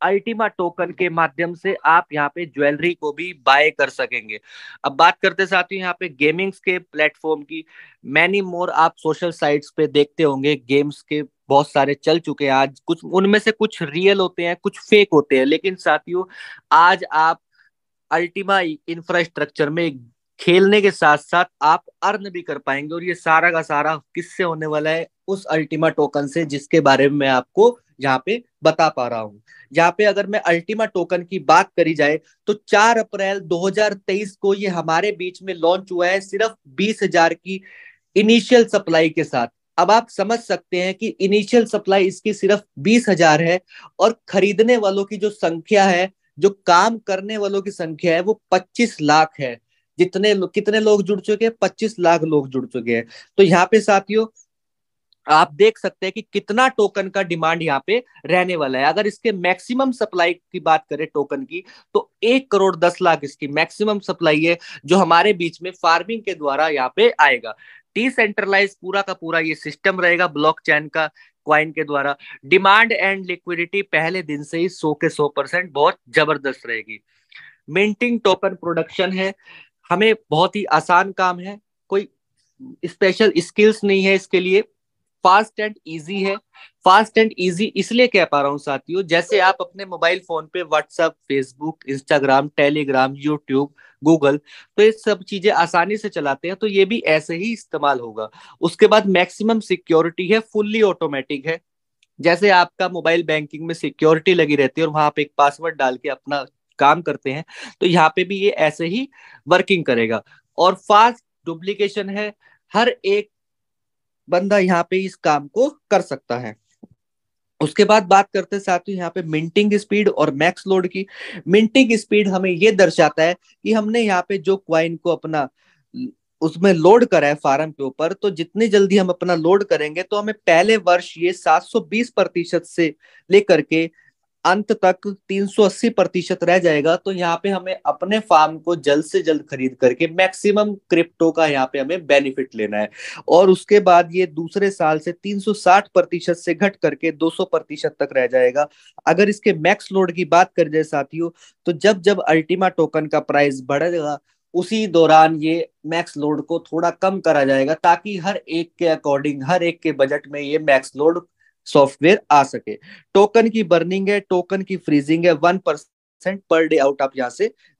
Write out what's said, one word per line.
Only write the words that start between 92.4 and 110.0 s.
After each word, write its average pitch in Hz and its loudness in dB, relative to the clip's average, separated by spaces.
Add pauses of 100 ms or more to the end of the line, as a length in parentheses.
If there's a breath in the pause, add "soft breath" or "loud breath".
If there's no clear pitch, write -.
Telegram, 139 0 (100)
YouTube, 143 -2 (340 soft breath)
Google, 147 2 (380 loud breath)
तो 202 4
ये 220 6
सब 208 -4
चीजें 196 -2
आसानी 175 0
से 214 -8
चलाते 147 -6
हैं, 190 -8
तो 220 -6
ये 196 2
भी 214 -4
ऐसे 156 -2
ही 214 -8
इस्तेमाल 147 -4
होगा। 110 -12 (300 loud breath)
उसके 170 2
बाद 208 4
maximum 196 0
security 170 -2
है, 214 2
fully 214 -2
automatic 147 -2
है। 165 -6 (600)
जैसे 180 2
आपका 180 2
mobile 170 -2
banking 156 -6
में 165 -6
security 160 0
लगी 151 2
रहती 139 0
है 165 0
और 156 -4
वहां 151 0
पे 151 -4
एक 143 -8
password 156 0
डाल 131 -2
के 135 -10
अपना 139 -8 (380)
काम 151 4
करते 143 -6
हैं, 147 -8 (360 loud breath)
तो - 0
यहाँ 165 4
पे 185 -2
भी 190 -8
ये 196 0 (120)
ऐसे 156 -2
ही 233 -6 (380 soft breath)
working 180 2
करेगा। 113 -2 (360 soft breath)